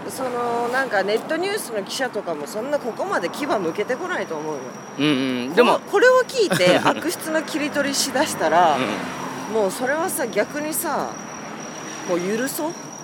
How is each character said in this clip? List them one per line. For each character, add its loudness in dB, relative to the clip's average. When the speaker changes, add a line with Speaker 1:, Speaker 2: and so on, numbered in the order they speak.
Speaker 1:
そ -6
の、 -2
な 2
ん -4
か 2
ネ 2
ッ 0
ト -2
ニ -2
ュ -2
ー -2
ス -8
の -4
記 -8
者 -2
と -4
か -4
も -6
そ -6
ん -4
な 2
こ -4
こ -4
ま 0
で -2
牙 -4
向 0
け -2
て -2
こ -6
な -2
い -4
と -6
思 -4
う -4
よ。 -6
Speaker 2:
う 0
ん 4
う 6
ん。 -6
で 8
も、 6
Speaker 1:
こ 2
の、 -10
こ 4
れ 8
を 6
聞 2
い 0
て 6
Speaker 2:
<laughs> -2
Speaker 1:
悪 2
質 -6
な 0
切 -4
り -2
取 0
り -2
し 0
だ 2
し -4
た 0
ら、 6
Speaker 2:
う -4
ん。 -2
Speaker 1:
も 2
う 0
そ -4
れ 2
は 0
さ、 -2
逆 -2
に -4
さ、 -2
も 2
う 0
許 0
そ -4
う。 -4